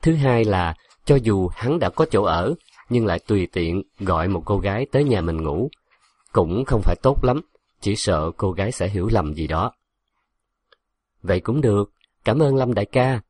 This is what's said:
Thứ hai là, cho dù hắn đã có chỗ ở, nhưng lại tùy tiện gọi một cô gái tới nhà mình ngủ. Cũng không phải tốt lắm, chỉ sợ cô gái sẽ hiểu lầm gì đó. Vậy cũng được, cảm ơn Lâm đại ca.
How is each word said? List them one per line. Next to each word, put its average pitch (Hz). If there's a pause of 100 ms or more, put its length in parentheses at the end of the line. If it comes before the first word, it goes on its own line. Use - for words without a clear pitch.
Thứ 160
hai 127
là, 90 (300)
cho 143
dù 104
hắn 127
đã 92
có 156
chỗ 104
ở, 90 (340)
nhưng 117
lại 87
tùy 95
tiện 87 (160)
gọi 92
một 95
cô 101
gái 98
tới 139
nhà 127
mình 82
ngủ. 82 (640)
Cũng 113
không 113
phải 90
tốt 139
lắm, 127 (400)
chỉ 101
sợ 82
cô 98
gái 98
sẽ 92
hiểu 98
lầm 82
gì 78
đó. 82 (1500)
Vậy 90
cũng 123
được, 101 (340)
cảm 117
ơn 139
Lâm 127
đại 104
ca. 127